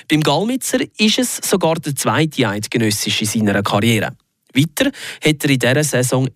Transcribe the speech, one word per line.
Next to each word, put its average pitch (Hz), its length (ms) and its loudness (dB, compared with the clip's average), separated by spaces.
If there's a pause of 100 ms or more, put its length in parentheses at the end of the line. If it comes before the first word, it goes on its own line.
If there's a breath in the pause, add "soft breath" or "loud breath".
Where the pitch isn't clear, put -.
(100)
Beim 151 120 2
Gallmitzer 220 580 0 (180)
ist 214 220 2
es - 160 -2
sogar 170 400 0
der 151 180 -6
zweite 131 540 0
eidgenössische 104 720 -2
in 107 240 -2
seiner 101 160 0
Karriere. 104 540 0 (360)
Weiter 165 380 0 (340 loud breath)
hat 151 200 0
er 139 60 2
in 135 100 4
dieser 127 240 2
Saison 127 520 0